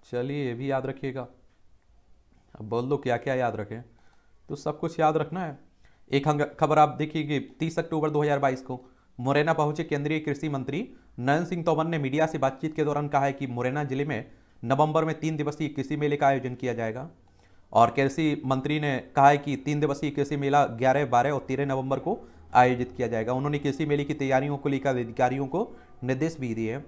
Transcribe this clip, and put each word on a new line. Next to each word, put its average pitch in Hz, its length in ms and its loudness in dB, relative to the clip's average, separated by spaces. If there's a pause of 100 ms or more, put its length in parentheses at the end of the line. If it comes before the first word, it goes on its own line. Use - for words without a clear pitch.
(120)
चलिए, 135 360 -4
ये 120 60 -4
भी 135 180 -4
याद 131 140 -2
रखिएगा। 131 420 -6 (1300)
अब 107 60 -10
बोल 120 240 -2
दो 143 80 2
क्या 123 200 0
क्या 131 180 -2
याद 120 200 0
रखें, 107 280 -8 (680)
तो 147 60 -6
सब 147 240 -6
कुछ 160 200 -6
याद 156 180 4
रखना 160 280 -4
है। 143 140 -10 (520)
एक 139 160 2
हंग-, 147 320 0
खबर 151 200 4
आप 151 100 8
देखिए 151 340 -4
कि 143 160 -2 (200)
तीस 160 200 -2
अक्टूबर 156 300 -2
दो 147 120 2
हज़ार 147 180 2
बाईस 131 220 0
को 127 200 -10 (380)
मुरैना 147 340 2
पहुंचे 151 300 0
केंद्रीय 151 360 -2
कृषि 151 300 -4
मंत्री 143 440 -6 (260)
नरेंद्र 147 300 2
सिंह 175 140 -4
तोमर 156 220 2
ने 165 120 -2
मीडिया 147 280 2
से 160 120 -4
बातचीत 135 380 -2
के 156 80 2
दौरान 147 240 0
कहा 143 180 2
है 139 80 0
कि 139 140 -6
मुरैना 127 360 -2
जिले 135 220 -2
में 127 260 -6 (320)
नवंबर 151 420 2
में 156 140 -4
तीन 156 180 -2
दिवसीय 147 300 -2
कृषि 143 300 -4
मेले 143 200 0
का 147 100 4
आयोजन 127 280 0
किया 120 180 -4
जाएगा। 117 360 -6 (640)
और 117 160 8
कृषि 143 560 0
मंत्री 135 340 0
ने 147 360 -4
कहा 139 140 8
है 147 80 6
कि 143 180 -2
तीन 147 240 -2
दिवसीय 139 320 0
कृषि 143 260 -2
मेला 139 280 4
ग्यारह, 131 400 2
बारह 123 260 4
और 139 160 -4
तेरह 131 180 -2
नवंबर 135 340 -2
को 185 200 -2 (340)
आयोजित 127 440 6
किया 123 100 0
जाएगा। 113 260 -2
उन्होंने 143 260 -2
कृषि 143 260 -2
मेले 143 180 2
की 143 100 -4
तैयारियों 139 440 0
को 143 120 -2
लेकर 139 200 0
अधिकारियों 127 580 0
को 175 280 -4 (280)
निर्देश 131 360 -2
भी 123 140 -4
दिए 113 220 -4
हैं। 156 120 -10